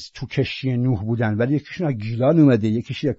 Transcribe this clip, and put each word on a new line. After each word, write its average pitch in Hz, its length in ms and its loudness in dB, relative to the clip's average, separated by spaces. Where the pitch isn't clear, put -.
تو - 120 -12
کشتی 131 520 -4
نوح 120 260 0
بودن، 110 340 -2
ولی 123 180 0
یکیشون 165 320 -6
از 143 60 -2
گیلان 117 460 2
اومده، 123 280 6
یکیشون 120 420 -4
از 123 100 -2